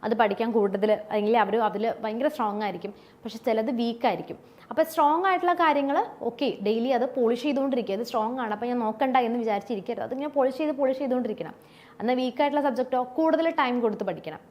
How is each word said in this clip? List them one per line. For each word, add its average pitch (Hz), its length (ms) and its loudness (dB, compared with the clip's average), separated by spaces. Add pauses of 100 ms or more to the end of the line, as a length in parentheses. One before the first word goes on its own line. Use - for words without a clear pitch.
അത് 220 180 0
പഠിക്കാൻ 226 360 2
കൂടുതൽ, 202 340 2 (200)
അല്ലെങ്കിൽ 214 320 2
അവർ 196 120 0 (120)
അതിൽ 208 180 -2 (180)
ഭയങ്കര 226 300 0
സ്ട്രോങ് 214 340 -2
ആയിരിക്കും, 185 260 -8 (300)
പക്ഷെ 220 220 -10
ചിലത് 220 260 0 (100)
വീക്ക് 233 280 0
ആയിരിക്കും. 165 300 -6 (300)
അപ്പോൾ 302 220 2
സ്ട്രോങ് 320 380 4
ആയിട്ടുള്ള 359 240 2 (100)
കാര്യങ്ങൾ 285 340 4 (320)
ഓക്കെ, 240 200 -2 (160)
ഡെയിലി 226 320 0
അത് 226 80 2 (120)
പോളിഷ് 240 300 2
ചെയ്തുകൊണ്ടിരിക്കുക. 254 520 0
അത് 233 100 -4
സ്ട്രോങ് 240 360 -2
ആണ്, 214 120 -4
അപ്പോൾ 226 140 -6
ഞാൻ 247 140 0
നോക്കണ്ട 247 320 2 (100)
എന്ന് 233 160 0
വിചാരിച്ചിരിക്കരുത്. 214 640 -4
അത് - 100 -6
ഇങ്ങനെ 294 200 -6
പോളിഷ് 262 240 2
ചെയ്ത്, 302 200 0
പോളിഷ് 262 220 0
ചെയ്തുകൊണ്ടിരിക്കണം. 240 520 -4 (440)
എന്നാൽ 247 220 0
വീക്ക് 254 200 -2
ആയിട്ടുള്ള 285 280 2
സബ്ജക്റ്റോ 247 340 -2 (160)
കൂടുതൽ 320 280 4 (140)
ടൈം 247 240 0
കൊടുത്ത് 208 240 0
പഠിക്കണം. 160 420 -8